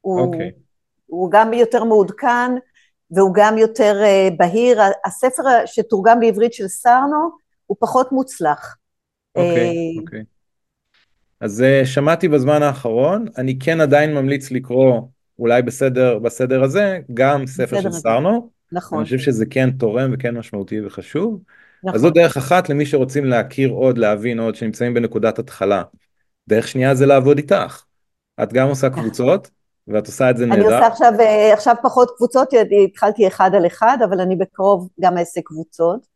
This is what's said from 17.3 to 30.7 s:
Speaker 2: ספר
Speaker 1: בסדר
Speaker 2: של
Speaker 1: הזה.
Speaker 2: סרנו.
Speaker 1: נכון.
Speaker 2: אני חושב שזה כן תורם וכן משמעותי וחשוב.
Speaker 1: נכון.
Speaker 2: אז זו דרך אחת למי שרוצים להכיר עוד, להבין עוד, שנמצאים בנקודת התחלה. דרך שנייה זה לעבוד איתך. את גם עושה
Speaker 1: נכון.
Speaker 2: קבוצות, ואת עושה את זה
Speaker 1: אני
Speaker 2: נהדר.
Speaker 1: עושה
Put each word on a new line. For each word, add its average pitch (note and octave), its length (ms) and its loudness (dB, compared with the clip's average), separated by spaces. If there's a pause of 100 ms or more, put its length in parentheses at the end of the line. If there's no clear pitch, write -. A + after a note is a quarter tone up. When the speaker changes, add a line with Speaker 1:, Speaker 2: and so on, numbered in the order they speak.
Speaker 2:
ספר C3 200 -6
Speaker 1:
בסדר G3+ 140 -4
Speaker 2:
של F#3+ 80 -4
Speaker 1:
הזה. E3+ 120 -8
Speaker 2:
סרנו. E3 500 -2 (220)
Speaker 1:
נכון. F3 260 -8
Speaker 2:
אני - 60 -4
חושב C3 140 -4
שזה B2+ 280 -2
כן C3 240 -2
תורם B2+ 420 -2
וכן B2 240 -6
משמעותי G#2+ 500 -10
וחשוב. F3 560 -8 (400)
Speaker 1:
נכון. F#3 120 -8
Speaker 2:
אז A2 60 0
זו D#3+ 100 4
דרך E3 260 2
אחת F3 320 0
למי D3 180 -2
שרוצים C#3 380 -2
להכיר B2+ 460 -2
עוד, A#2 280 0
להבין A2 420 -2
עוד, A2+ 140 -4
שנמצאים A#2+ 400 -6
בנקודת A2+ 440 -2
התחלה. G2 440 -2 (680)
דרך A2+ 200 0
שנייה C3 260 0
זה C3 120 2
לעבוד C#3 320 4
איתך. - 440 -4 (600)
את G#2+ 100 -6
גם C3 160 0
עושה C3+ 200 -2
Speaker 1:
נכון. C3+ 140 -6
Speaker 2:
קבוצות, C3 480 -2 (380)
ואת G#2 180 -4
עושה B2+ 240 0
את C3 60 2
זה A#2 80 -2
Speaker 1:
אני A#2 120 2
Speaker 2:
נהדר. - 80 4
Speaker 1:
עושה - 220 4